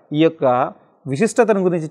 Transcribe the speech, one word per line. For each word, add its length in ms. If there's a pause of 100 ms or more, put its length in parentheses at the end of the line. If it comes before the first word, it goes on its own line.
(120)
ఈ 100
యొక్క 500 (340)
విశిష్టతను 540
గురించి 300